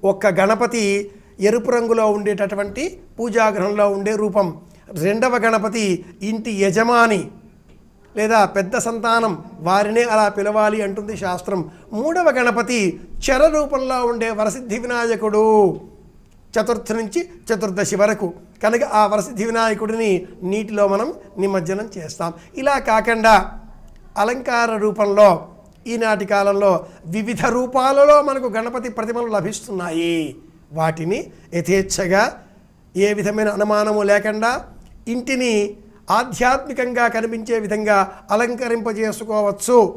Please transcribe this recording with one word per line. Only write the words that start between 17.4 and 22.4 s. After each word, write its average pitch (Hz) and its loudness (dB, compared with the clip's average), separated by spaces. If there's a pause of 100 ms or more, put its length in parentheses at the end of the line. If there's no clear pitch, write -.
చతుర్దశి 202 -4
వరకు. 208 0 (300)
కనుక 233 2
ఆ 214 2
వరసిద్ధి 208 -2
వినాయకుడిని 220 -2 (140)
నీటిలో 202 -2
మనం 214 -2 (260)
నిమజ్జనం 190 -2
చేస్తాం. 165 -8 (220)